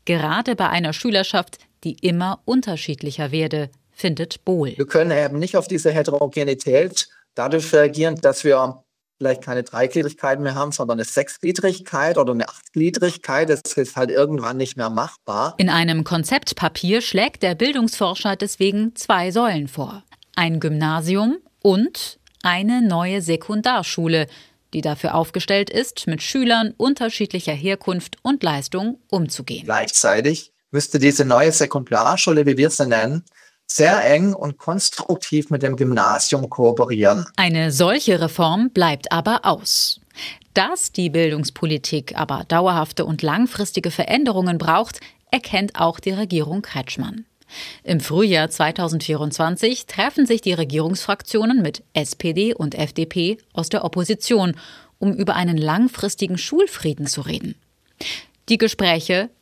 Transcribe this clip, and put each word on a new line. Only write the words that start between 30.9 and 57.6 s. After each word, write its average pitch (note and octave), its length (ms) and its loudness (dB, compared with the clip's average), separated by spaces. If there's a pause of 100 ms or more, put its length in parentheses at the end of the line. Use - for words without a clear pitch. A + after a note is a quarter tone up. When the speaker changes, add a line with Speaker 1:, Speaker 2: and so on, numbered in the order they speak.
Speaker 2:
diese C#3+ 260 6
neue C3 260 6
Sekundarschule, C#3+ 920 2
wie C#3 120 4
wir D3 120 4
sie D3 160 0
nennen, A#2+ 380 0 (460)
sehr F3+ 400 4
eng F3+ 240 4
und D3 240 -6
konstruktiv - 920 -2
mit C#3 120 -2
dem C3 140 0
Gymnasium B2+ 720 2
kooperieren. A#2 760 4 (100)
Speaker 1:
Eine D#3+ 380 2
solche F3+ 480 4
Reform F3 480 2
bleibt D#3+ 420 0
aber F#3+ 320 0
aus. - 560 0 (540)
Dass B3 400 -2
die F3+ 160 0
Bildungspolitik D3+ 1080 -2
aber C#3+ 300 -4
dauerhafte E3+ 560 0
und D#3 200 -4
langfristige F#3+ 680 -2
Veränderungen F#3+ 680 0
braucht, D#3+ 440 0 (300)
erkennt G3+ 460 -2
auch E3+ 220 0
die F#3+ 120 -4
Regierung F3+ 500 -2
Kretschmann. - 640 -8 (580)
Im E3 160 0
Frühjahr D#3+ 500 2
zweitausendvierundzwanzig D#3+ 1400 -2
treffen C4+ 400 0
sich A#3 140 2
die F3+ 140 -2
Regierungsfraktionen F#3 1080 0
mit - 300 -4
S - 240 -4
P E3+ 160 -2
D G#3 220 0
und D3+ 200 -4
F D3+ 200 -4
D D#3+ 120 -2
P F3+ 320 -2 (140)
aus E3 160 -4
der - 160 -2
Opposition, F#3 720 0 (420)
um G3 160 0
über G3 220 0
einen F3 220 0
langfristigen F#3 800 0
Schulfrieden D#3+ 680 -2
zu C#3 140 -4
reden. D3+ 360 -8 (920)